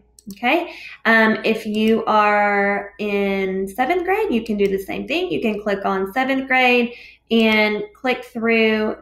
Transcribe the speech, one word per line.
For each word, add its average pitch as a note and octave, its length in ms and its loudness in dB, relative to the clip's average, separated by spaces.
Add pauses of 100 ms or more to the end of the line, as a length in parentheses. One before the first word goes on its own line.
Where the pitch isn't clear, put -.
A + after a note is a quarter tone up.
(320)
Okay. D#4 400 -2 (320)
Um, A3 400 4
if A3 220 0
you A3 400 2
are G3+ 920 2
in G3 680 -2
seventh E4+ 360 -2
grade, G4 280 0
you A3+ 100 0
can G#3+ 140 -4
do G3 120 2
the F#3+ 100 -2
same G3 280 -8
thing. F4 240 -4
You - 120 -4
can G#3 180 -2
click G3+ 240 -4
on F#3+ 280 -2
seventh C4 340 -2
grade B3 480 2 (360)
and G#3+ 520 2 (120)
click B3 300 -4
through A3 760 0